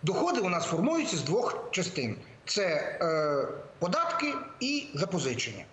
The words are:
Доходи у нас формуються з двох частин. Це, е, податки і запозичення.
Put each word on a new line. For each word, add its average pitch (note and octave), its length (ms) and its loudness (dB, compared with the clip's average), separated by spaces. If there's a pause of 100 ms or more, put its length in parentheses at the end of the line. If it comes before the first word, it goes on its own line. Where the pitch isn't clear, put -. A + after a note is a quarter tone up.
Доходи B3 380 2
у F#3 80 2
нас E3+ 160 2
формуються A3+ 520 2
з C3+ 60 -2
двох G3 480 0
частин. C3 440 -2 (320)
Це, G#3 160 0 (380)
е, D3+ 460 2 (320)
податки D4+ 540 2 (260)
і C#4 340 -2
запозичення. C3 800 -2